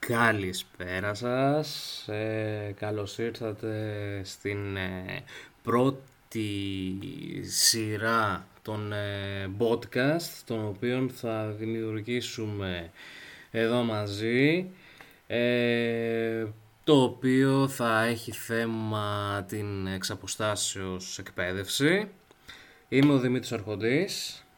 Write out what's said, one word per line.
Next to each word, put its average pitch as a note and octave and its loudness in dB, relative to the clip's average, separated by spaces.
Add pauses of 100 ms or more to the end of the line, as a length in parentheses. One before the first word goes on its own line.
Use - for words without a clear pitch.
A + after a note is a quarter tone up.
Καλησπέρα G2+ 0
σας. C3+ 0
Ε, G#2+ -2
καλώς G#2+ -4
ήρθατε G#2+ -4
στην, G2+ -4
ε, F#2 -6 (400)
πρώτη A#2+ 0 (920)
σειρά G#2+ 2 (160)
των, G#2+ -6
ε, G2 -4
podcast, B2 0
των A2+ -2
οποίων B2 0
θα A2 -4
δημιουργήσουμε A2 -4 (600)
εδώ A#2 2
μαζί, A#2 2 (560)
ε, A#2 2 (400)
το C#3+ 8
οποίο C3+ 4
θα A#2 2
έχει A#2 -2
θέμα G#2+ -2
την G2+ -4
εξ F#2+ -4
αποστάσεως F#2+ -4
εκπαίδευση. G2+ 0 (800)
Είμαι C#3 8
ο C#3 6
Δημήτρης B2 0
Αρχοντής. A2 -2 (140)